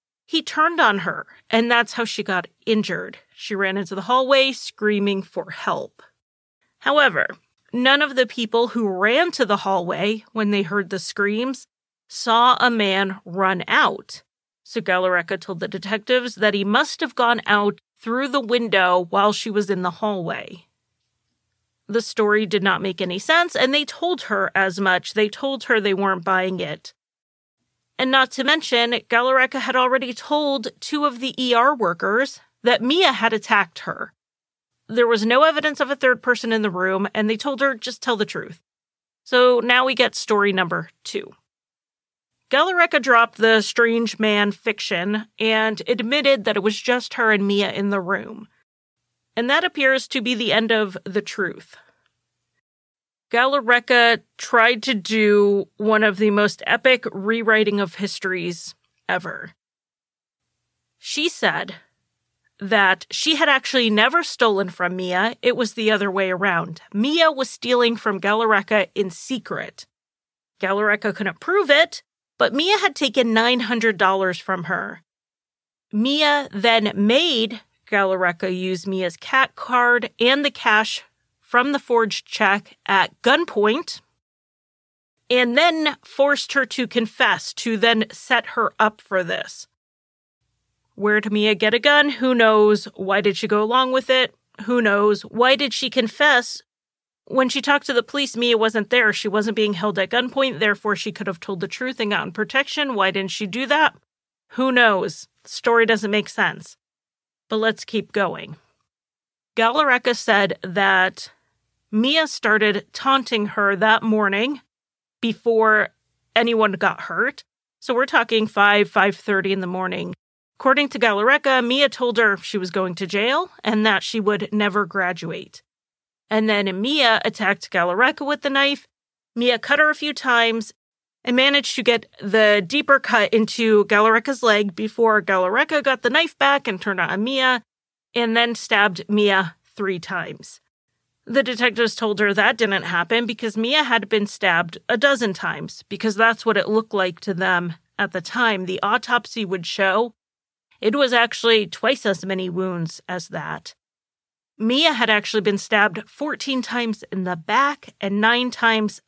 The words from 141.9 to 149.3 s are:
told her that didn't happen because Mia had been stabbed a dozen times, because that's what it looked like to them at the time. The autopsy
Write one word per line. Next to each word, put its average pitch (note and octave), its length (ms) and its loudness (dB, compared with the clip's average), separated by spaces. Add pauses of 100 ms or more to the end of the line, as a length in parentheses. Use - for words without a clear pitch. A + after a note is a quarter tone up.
told G#3 280 -2
her G3+ 120 2
that G#3+ 220 2
didn't G3 280 0
happen F3 420 0
because A3 320 -6
Mia C4 260 0
had A3+ 240 0
been G#3 200 0
stabbed F3 500 -2 (100)
a A#3+ 80 0
dozen A#3 380 2
times, - 560 -10
because G#3 260 -4
that's A3+ 300 2
what A3 100 2
it G3+ 140 0
looked A3 240 -2
like F#3 260 -2
to G3+ 140 -6
them F3 400 0 (260)
at G3 140 -4
the F#3 80 -6
time. G#3 440 -2
The F#3 160 -6
autopsy A#3 640 -2